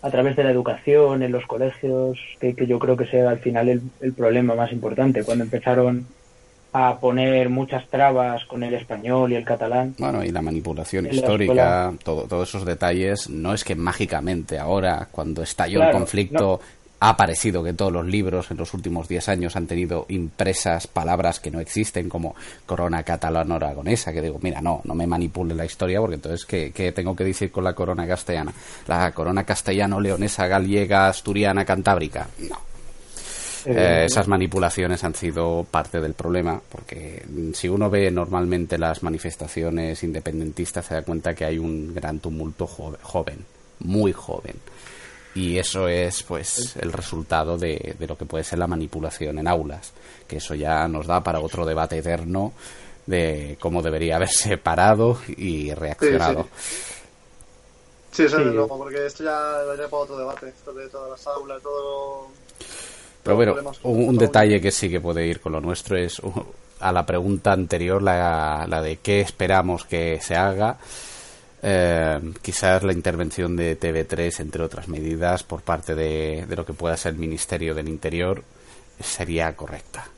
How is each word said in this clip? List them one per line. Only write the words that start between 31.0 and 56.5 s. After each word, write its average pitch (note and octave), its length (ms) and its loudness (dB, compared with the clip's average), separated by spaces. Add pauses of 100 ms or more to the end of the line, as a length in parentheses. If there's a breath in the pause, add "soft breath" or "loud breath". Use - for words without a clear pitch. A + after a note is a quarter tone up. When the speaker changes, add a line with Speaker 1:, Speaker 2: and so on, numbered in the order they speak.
Speaker 2:
asturiana, G2 580 2
cantábrica". F#2 640 2 (120)
No. - 280 -10 (960 loud breath)
Speaker 1:
Eh, C3 100 2
Speaker 2:
Eh, E2+ 300 6
esas F#2+ 240 2
manipulaciones F2+ 760 2
han E2 100 -2
sido E2+ 560 -2
parte E2+ 300 -2
del D#2 140 -2
problema, E2+ 560 -2
porque, D#2+ 580 -14
mm, D#2 240 -6
si F2 160 -4
uno G2+ 220 2
ve G2 200 4
normalmente F2 680 0
las E2 260 0
manifestaciones E2 1000 -4
independentistas, D#2+ 840 -4
se - 80 -8
da D#2+ 80 -2
cuenta E2 340 -4
que D#2+ 80 -6
hay D#2+ 140 -2
un D#2+ 360 -4
gran D#2 260 -6
tumulto D#2+ 460 -6
jove-, D2+ 360 -12
joven, D#2 440 -6 (340)
muy G2 340 2
joven. - 420 -8 (800 loud breath)
Y F2+ 220 0
eso F#2 320 0
es, F2 340 0
pues, E2 240 -6
Speaker 1:
Sí. - 340 -4
Speaker 2:
el E2 120 -4
resultado E2 640 -2
de, D#2+ 420 -4
de D#2+ 80 -8
lo D#2+ 100 -8
que D#2+ 80 -8
puede D#2+ 200 -6
ser E2+ 140 -4
la F2 80 0
manipulación D#2 680 -6
en D#2 120 -2
aulas, D#2 420 -2 (380 loud breath)
que D#2 80 -8
eso D2+ 180 -8
ya D#2 320 0
nos D#2 180 -4
da F2 160 2
para D#2+ 200 -2
otro E2 240 -4
debate D#2+ 320 -2
eterno E2+ 560 -2 (520 loud breath)
de D2+ 540 -2
cómo E2+ 220 -2
debería D#2+ 340 0
haberse F#2+ 420 2
parado G#2+ 720 4
y D#2 460 -4
reaccionado. E2+ 760 2 (100)